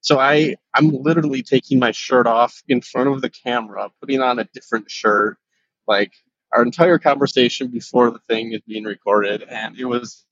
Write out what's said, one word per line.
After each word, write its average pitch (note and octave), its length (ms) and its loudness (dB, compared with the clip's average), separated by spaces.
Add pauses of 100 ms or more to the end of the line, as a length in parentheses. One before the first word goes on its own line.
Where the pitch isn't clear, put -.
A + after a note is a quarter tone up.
So C#3+ 180 0
I, D3 380 2 (160)
I'm D3 160 4
literally D3 540 -2
taking C3 360 0
my A#2+ 120 2
shirt B2 360 0
off A#2 400 0
in B2 140 0
front B2+ 280 -2
of C3+ 120 -4
the - 80 -6
camera, G#2+ 600 -8 (120)
putting C#3 200 -2
on B2 180 0
a A2 40 -2 (100)
different - 380 -8
shirt. G#2 460 0 (500)
Like, G2+ 240 0 (420)
our A#2+ 100 4
entire E3 360 4
conversation C3+ 720 0
before B2 420 0
the A#2+ 80 -14
thing A2+ 340 -6
is G#2+ 140 -8
being A2 160 -10
recorded, G#2 600 -2
and A2 360 -12
it B2+ 60 -8
was A#2+ 460 -8